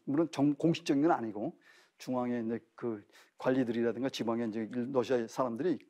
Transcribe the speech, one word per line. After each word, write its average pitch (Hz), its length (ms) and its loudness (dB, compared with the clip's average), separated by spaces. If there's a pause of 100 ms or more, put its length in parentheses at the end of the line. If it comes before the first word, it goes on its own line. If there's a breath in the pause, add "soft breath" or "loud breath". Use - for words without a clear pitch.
물론 151 260 2
정-, 143 240 2
공식적인 156 460 2
건 165 100 6
아니고 117 460 -2 (400 soft breath)
중앙의 123 480 -2
이제 113 140 -2 (160)
그 110 300 -6 (320 soft breath)
관리들이라든가 120 720 0
지방의 117 400 -2
이제 107 220 -4
일-, 123 220 -4
러시아 120 340 2
사람들이 131 520 -2 (100)